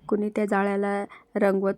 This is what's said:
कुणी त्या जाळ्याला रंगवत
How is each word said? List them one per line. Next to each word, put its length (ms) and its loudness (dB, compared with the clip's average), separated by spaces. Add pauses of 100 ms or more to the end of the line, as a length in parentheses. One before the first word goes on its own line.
कुणी 220 0
त्या 160 0
जाळ्याला 600 0 (300)
रंगवत 420 2